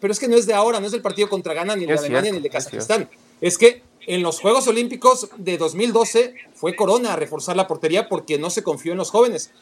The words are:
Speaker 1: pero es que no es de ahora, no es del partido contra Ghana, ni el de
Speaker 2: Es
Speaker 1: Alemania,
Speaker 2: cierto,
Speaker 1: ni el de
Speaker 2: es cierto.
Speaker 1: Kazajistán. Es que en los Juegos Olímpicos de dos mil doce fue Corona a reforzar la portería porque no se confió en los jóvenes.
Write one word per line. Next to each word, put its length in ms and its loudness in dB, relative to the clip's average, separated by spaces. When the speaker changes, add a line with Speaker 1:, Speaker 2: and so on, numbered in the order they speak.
Speaker 1:
pero 100 -2
es 80 -6
que 80 -4
no 80 4
es 100 4
de 80 2
ahora, 280 2
no 40 -6
es 60 -8
del 100 -4
partido 280 -2
contra 240 -4
Ghana, 240 -4
ni 60 -4
el 40 -4
de 60 2
Speaker 2:
Es 80 2
Speaker 1:
Alemania, 300 0
Speaker 2:
cierto, 100 -4
Speaker 1:
ni 40 -2
el 60 -6
de 60 -4
Speaker 2:
es 80 -6
cierto. 200 -8
Speaker 1:
Kazajistán. 240 -2
Es 180 0
que 260 6
en 160 -2
los 200 -4
Juegos 260 2
Olímpicos 680 2
de 200 -4
dos 180 -2
mil 180 0
doce 420 2
fue 220 -4
Corona 380 2
a 20 -4
reforzar 400 -6
la 140 0
portería 400 -2
porque 280 -2
no 120 -6
se 120 -4
confió 300 -4
en 60 -4
los 140 -6
jóvenes. 500 2